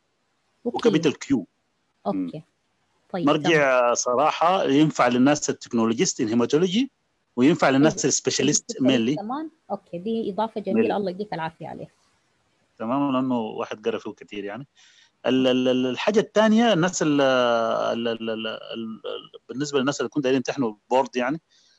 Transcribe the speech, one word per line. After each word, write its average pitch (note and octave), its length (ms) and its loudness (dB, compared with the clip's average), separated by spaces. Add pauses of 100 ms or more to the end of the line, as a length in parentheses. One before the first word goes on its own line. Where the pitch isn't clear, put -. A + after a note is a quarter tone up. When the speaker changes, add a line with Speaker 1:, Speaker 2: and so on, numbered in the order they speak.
(640)
Speaker 1:
وكيو. A#3+ 160 -4
Speaker 2:
وكابيتال E3 400 2
كيو. - 280 -2 (580)
Speaker 1:
أوكي. G3 120 -4
Speaker 2:
مم. - 260 -8 (680)
Speaker 1:
طيب، F3 180 -2
Speaker 2:
مرجع D3 520 2
Speaker 1:
تمام. A#2+ 140 4
Speaker 2:
صراحة D3+ 720 0
ينفع C#3 440 4
للناس B2+ 420 2
التكنولوجيست A#2+ 720 -2
in B2 40 -2
hematology، E3+ 640 2 (480)
وينفع D3+ 340 4
للناس C#3 240 4
Speaker 1:
أيوة. - 120 -4
Speaker 2:
السبيشاليست - 640 0
Speaker 1:
السبيشاليست C3 500 0
Speaker 2:
mainly. G3 40 -10
Speaker 1:
كمان؟ D4 260 -8 (220)
أوكي، G3 260 -8
دي A3 340 -6
إضافة G#3+ 300 -4
جميلة، A3 280 0
Speaker 2:
mainly. F#3+ 80 -2
Speaker 1:
الله G3 140 -4
يديك G3+ 220 -10
العافية D#3+ 340 -8
عليها. - 220 -14 (880)
Speaker 2:
تمام، C3+ 360 -2
لأنه B2+ 260 0
واحد A2 480 -8
قرأ A2 100 0
فيه G#2 140 -10
كتير G2+ 320 -14
يعني. G#2+ 240 -12 (580)
ال-، C3 220 2
ال-، B2+ 200 2
ال-، B2+ 180 2
الحاجة D#3+ 340 -2
الثانية، A3 540 4
الناس F3+ 280 0
ال-، D3 200 2
ال-، A#2 840 2
ال-، A2+ 220 -6
ال-، A2+ 180 -6
ال-، A2 920 -12 (100)
بالنسبة C#3+ 300 -2
للناس C3+ 220 0
اللي A#2+ 80 -2
كنت D3 140 -2
قاعدين C3 140 2
يمتحنوا B2 360 -2 (160)
بورد B2+ 260 2
يعني، B2+ 260 -2 (360)